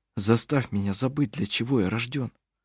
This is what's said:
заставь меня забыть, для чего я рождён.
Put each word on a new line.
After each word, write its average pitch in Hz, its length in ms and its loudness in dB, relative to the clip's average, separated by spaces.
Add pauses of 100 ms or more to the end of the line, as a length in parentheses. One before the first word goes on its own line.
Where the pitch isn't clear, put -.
(160)
заставь 117 540 2
меня 101 220 -2
забыть, 135 400 -2
для 151 140 -4
чего 123 340 0
я 92 100 0
рождён. 120 420 -4 (320)